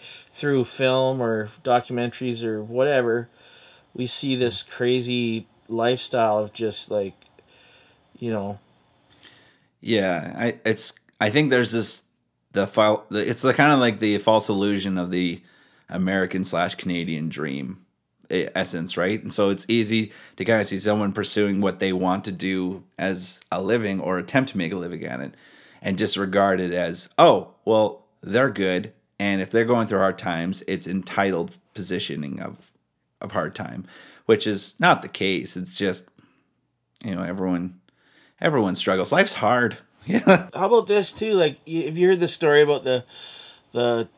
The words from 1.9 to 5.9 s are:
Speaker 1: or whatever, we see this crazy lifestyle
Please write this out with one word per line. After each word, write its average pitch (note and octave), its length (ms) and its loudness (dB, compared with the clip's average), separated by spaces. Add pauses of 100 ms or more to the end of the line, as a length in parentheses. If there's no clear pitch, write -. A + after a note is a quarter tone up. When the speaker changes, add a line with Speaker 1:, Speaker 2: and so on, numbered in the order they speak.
Speaker 1:
or A2 180 -4
whatever, A#2+ 680 0 (640)
we B2 120 -4
see C3+ 300 -2
this A#2+ 260 0
crazy B2 840 -2 (220)
lifestyle A2+ 680 0